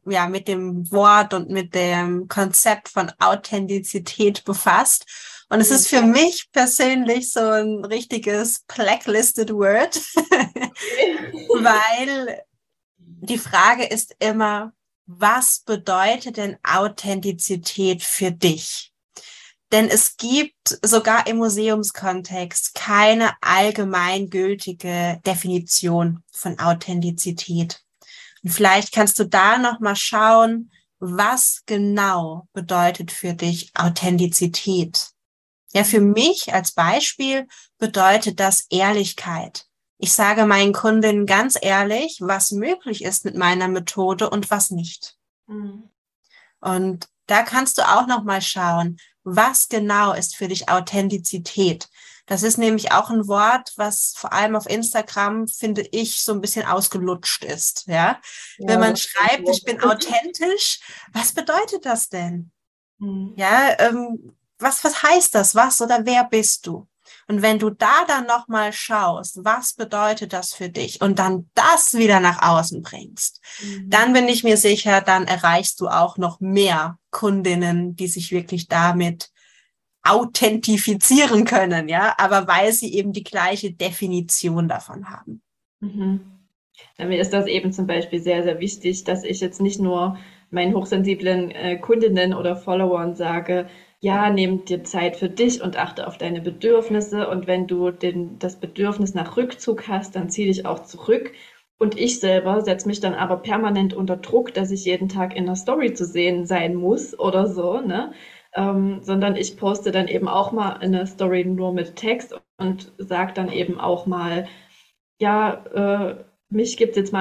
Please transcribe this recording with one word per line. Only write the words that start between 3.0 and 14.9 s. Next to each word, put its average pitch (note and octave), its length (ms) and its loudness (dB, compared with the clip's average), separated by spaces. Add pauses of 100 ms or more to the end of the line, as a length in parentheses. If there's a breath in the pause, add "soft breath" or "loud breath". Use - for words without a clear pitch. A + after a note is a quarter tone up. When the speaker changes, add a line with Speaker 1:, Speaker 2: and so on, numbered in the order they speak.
Speaker 1:
Authentizität G3 1300 -2
befasst. G3 640 2 (440 loud breath)
Und G#3+ 100 4
es G#3+ 100 4
Speaker 2:
Mhm. C4+ 60 4
Speaker 1:
ist C4 120 4
für B3+ 140 6
mich C#4+ 500 4
persönlich B3+ 800 2
so A#3+ 80 -2
ein G#3+ 440 0
richtiges A3 840 -4
blacklisted A3 840 0
word, G#3+ 480 2 (160)
<laughs> E4 1300 -2
Speaker 2:
Okay. A#3 140 2
Speaker 1:
weil A#3 800 0 (560)
die - 400 -8
Frage A3+ 480 4
ist - 340 -6
immer, G#3+ 520 0 (340)